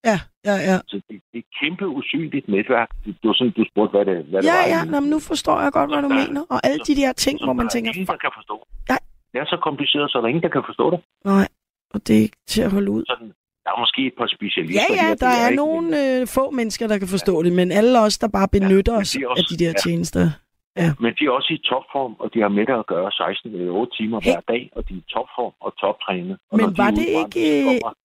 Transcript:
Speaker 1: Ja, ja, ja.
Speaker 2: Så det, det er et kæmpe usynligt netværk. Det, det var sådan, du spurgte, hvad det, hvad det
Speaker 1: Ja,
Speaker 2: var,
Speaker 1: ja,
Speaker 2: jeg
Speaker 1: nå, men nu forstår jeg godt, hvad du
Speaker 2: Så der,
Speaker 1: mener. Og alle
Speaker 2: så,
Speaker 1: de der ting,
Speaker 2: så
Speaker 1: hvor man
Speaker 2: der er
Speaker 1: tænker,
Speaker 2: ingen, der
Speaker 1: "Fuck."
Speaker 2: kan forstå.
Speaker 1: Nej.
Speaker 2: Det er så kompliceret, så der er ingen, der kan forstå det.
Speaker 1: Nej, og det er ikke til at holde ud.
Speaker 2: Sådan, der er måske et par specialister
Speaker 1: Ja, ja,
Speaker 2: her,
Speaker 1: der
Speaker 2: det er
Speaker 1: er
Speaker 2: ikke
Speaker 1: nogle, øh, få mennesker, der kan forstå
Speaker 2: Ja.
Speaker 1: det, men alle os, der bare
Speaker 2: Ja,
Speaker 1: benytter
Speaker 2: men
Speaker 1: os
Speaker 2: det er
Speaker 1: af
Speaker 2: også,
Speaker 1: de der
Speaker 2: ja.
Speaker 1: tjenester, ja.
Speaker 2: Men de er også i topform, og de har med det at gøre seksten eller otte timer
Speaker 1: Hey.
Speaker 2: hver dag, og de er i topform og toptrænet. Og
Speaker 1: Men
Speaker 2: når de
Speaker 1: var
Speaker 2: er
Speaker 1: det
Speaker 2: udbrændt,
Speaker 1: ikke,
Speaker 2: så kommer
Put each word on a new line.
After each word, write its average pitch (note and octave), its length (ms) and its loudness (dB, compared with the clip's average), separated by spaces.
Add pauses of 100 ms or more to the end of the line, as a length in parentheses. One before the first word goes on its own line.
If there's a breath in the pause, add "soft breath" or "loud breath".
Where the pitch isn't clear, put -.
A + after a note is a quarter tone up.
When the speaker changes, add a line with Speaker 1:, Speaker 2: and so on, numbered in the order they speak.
(120)
Speaker 1:
Ja, G3 60 2 (320)
ja, G3+ 60 2 (140)
ja. F#3 80 4 (100)
Speaker 2:
Så - 80 -12 (140)
det, - 120 -16 (100)
det A#2+ 80 -12
er - 80 -14
et - 40 -20 (100)
kæmpe F3+ 260 -4
usynligt C#3+ 600 -6
netværk. A2 420 0 (160)
Det, G#2 160 -10
det A2+ 60 0
var G#2 60 4
sådan, B2 260 2
du A2 120 4
spurgte, G#2 240 2
hvad G2+ 100 4
det, F2+ 200 -2
hvad F2+ 160 -2
det D4+ 60 4
Speaker 1:
Ja, E4 80 4
Speaker 2:
var, F4+ 120 4
Speaker 1:
ja, E4 100 2
Speaker 2:
jeg E4 80 -2
Speaker 1:
nå, D4+ 140 -2
men C#4+ 100 0
nu D#4 100 2
forstår D#4 420 -2
jeg C#4+ 100 0
godt, C#4+ 200 2
hvad D4 100 -2
du C#4 80 -2
Speaker 2:
Så C4+ 60 2
der, C4+ 120 2
Speaker 1:
mener. C#4+ 220 -4
Og B3+ 180 0
alle D4 180 0
Speaker 2:
så, D4 80 2
Speaker 1:
de - 80 4
der C4 120 2
ting, - 260 -2
Speaker 2:
så - 60 -4
Speaker 1:
hvor C4 80 0
man B3 120 0
Speaker 2:
der - 40 -4
er - 60 -4
Speaker 1:
tænker, A2+ 160 -2
Speaker 2:
ingen, F3+ 160 -4
der - 60 -4
Speaker 1:
"Fuck." - 80 -8
Speaker 2:
kan C#3 180 -2
forstå. G#2+ 160 -10 (340)
Speaker 1:
Nej. - 100 2 (340)
Speaker 2:
Det A#2+ 80 -4
er D3+ 40 -4
så E3+ 120 -2 (100)
kompliceret, C#3+ 440 -2
så C3+ 60 -2
der A#2 60 0
er A2+ 100 0
ingen, E3 100 0
der E3 140 0
kan B2 80 0
forstå - 260 0
det. E3+ 80 -2 (260)
Speaker 1:
Nej, G3 220 4 (460)
og - 140 -6
det G#3+ 100 4
er - 40 6
ikke - 160 0 (100)
til - 140 0
at G3 100 2
holde G3 200 0
ud. A3 200 -2
Speaker 2:
Sådan, A#3 160 -6 (360)
der - 120 -4
er A#2 40 -4
måske A#2+ 280 0
et - 100 -6
par A#2 100 0 (100)
specialister G2 520 -2
Speaker 1:
Ja, G#4+ 60 2
ja, E4 120 2
Speaker 2:
her, D#4+ 80 2
Speaker 1:
der B3+ 140 0
Speaker 2:
det B3 100 4
er A#3 40 4
Speaker 1:
er A#3+ 60 4
Speaker 2:
ikke C#4 160 2
Speaker 1:
nogle, D#4 560 0
øh, B3 60 -2
få C4+ 240 -2
mennesker, A#3 360 -4
der G#3 100 2
kan F#3+ 100 -4
forstå F#3 340 0
Speaker 2:
Ja. - 80 0
Speaker 1:
det, F3 60 2
men F3+ 160 2
alle A#3 280 6
os, G#3+ 180 4
der A#3 100 -2
bare G3 260 2
Speaker 2:
Ja, G#3 60 4
Speaker 1:
benytter G3 340 4
Speaker 2:
men G#3+ 80 2
Speaker 1:
os G3 100 -4
Speaker 2:
det C#4 120 -4
er B3 40 -4
Speaker 1:
af B3 40 -2
Speaker 2:
også, F3+ 140 2 (120)
Speaker 1:
de - 60 -
der E3 120 2
Speaker 2:
ja. G3 80 2
Speaker 1:
tjenester, E3+ 420 0 (520)
ja. E3+ 220 2
Speaker 2:
Men A#2 200 0
de D3 60 2
er C3+ 60 4
også D3 220 0
i - 160 -6
topform, B2+ 500 -4
og A2+ 140 -8
de A#2 80 0
har G#2 80 4
med G2+ 160 2
det C3 140 0
at G#2 80 -6
gøre F#2 240 -2
seksten G2 440 -4
eller F2+ 160 -4
otte A2+ 260 -2
timer A2 240 -4
Speaker 1:
Hey. B2 100 2
Speaker 2:
hver - 100 0 (120)
dag, - 220 -4
og - 140 -10
de - 40 -10
er - 40 -12
i - 120 -14
topform A#2+ 520 -6
og G2+ 100 -8 (100)
toptrænet. F#2+ 560 -4 (140)
Og G#3+ 60 0
Speaker 1:
Men A3 80 4
Speaker 2:
når - 40 0
de F3+ 80 -4
Speaker 1:
var G3+ 100 2
Speaker 2:
er G#3+ 40 2
Speaker 1:
det E4 180 0
Speaker 2:
udbrændt, - 260 -2
Speaker 1:
ikke, D#4 240 2
Speaker 2:
så C4+ 100 2
kommer - 240 0 (120)